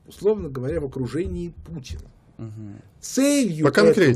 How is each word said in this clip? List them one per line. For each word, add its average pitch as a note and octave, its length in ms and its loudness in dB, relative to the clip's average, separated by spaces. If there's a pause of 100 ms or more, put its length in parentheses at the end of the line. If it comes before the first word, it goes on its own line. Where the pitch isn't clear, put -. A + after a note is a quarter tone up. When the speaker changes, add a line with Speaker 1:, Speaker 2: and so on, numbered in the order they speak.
Speaker 1:
условно G3 420 -2
говоря, C3+ 300 -6
в D3 60 -4
окружении D#3+ 680 -6 (120)
Путина. - 380 -12 (340)
Speaker 2:
Мгм. G#2+ 420 -14 (220)
Speaker 1:
Целью C4 640 0
Speaker 3:
Поконкретнее. D#3 500 6